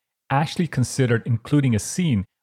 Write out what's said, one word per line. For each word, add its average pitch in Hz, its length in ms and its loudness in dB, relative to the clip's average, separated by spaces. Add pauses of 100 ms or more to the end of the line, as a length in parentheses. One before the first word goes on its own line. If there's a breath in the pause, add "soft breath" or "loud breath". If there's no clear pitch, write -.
(300)
actually 151 380 0
considered 120 580 0
including 131 500 2
a 101 40 2
scene 131 460 0 (180)